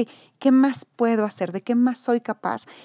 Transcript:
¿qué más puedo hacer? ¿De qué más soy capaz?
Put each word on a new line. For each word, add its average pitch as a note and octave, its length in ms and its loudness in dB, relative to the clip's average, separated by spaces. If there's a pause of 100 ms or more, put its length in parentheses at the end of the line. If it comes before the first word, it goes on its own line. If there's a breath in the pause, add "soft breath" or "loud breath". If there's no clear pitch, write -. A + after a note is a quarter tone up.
(380 soft breath)
¿qué C4+ 140 2
más C4 320 2
puedo A3+ 400 -2
hacer? F#3 300 -6
¿De F#3+ 100 -6
qué A#3+ 120 -2
más B3 220 2
soy A#3+ 220 -2
capaz? - 460 -8 (200 soft breath)